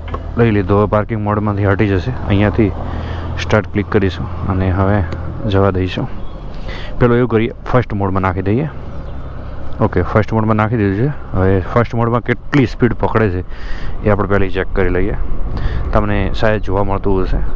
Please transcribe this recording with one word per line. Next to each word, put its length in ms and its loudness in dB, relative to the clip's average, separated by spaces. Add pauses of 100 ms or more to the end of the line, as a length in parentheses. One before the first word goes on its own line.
(380)
લઈ 140 4
લીધો. 260 2
હવે 100 4
પાર્કિંગ 360 0
મોડમાંથી 420 0
હટી 220 2
જશે. 240 0
અહીંયાથી 600 2 (680)
સ્ટાર્ટ 320 0
ક્લિક 140 -2
કરીશું 600 -2
અને 240 0
હવે 320 2 (460)
જવા 220 2
દઈશું. 360 -2 (920)
પેલો 160 6
એવું 140 2
કરીએ, 220 2 (200)
ફર્સ્ટ 220 0
મોડમાં 280 0
નાખી 200 0
દઈએ. 280 0 (1120)
ઓકે, 200 2
ફર્સ્ટ 320 0
મોડમાં 220 2
નાખી 220 0
દીધું 300 2
છે. 300 -4
હવે 220 4
ફર્સ્ટ 360 0
મોડમાં 260 2
કેટલી 440 2
સ્પીડ 280 2
પકડે 360 2
છે 140 -2 (600)
એ 60 2
આપણે 180 2
પહેલી 220 2
ચેક 240 0
કરી 160 2
લઈએ. 260 2 (800)
તમને 400 2
શાયદ 280 2
જોવા 220 0
મળતું 400 2
હશે, 140 2 (180)